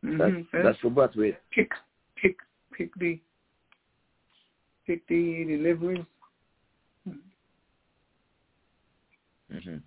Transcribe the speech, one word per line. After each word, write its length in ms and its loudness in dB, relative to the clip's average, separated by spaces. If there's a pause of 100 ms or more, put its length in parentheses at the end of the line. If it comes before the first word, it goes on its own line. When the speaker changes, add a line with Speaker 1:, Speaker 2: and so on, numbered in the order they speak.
Speaker 1:
Mm-hmm. 140 -2
Speaker 2:
That's, 200 4 (180)
Speaker 1:
Yes. 100 2
Speaker 2:
that's 180 4
the 80 2
best 260 4
way. 200 2 (140)
Speaker 1:
Pick, 200 2 (440)
pick, 240 0 (340)
pick 220 -10
the, 260 -4 (1700)
pick 220 -6
the 360 0
delivery. 640 0 (3500)
Speaker 2:
Mm-hmm. 240 -12 (100)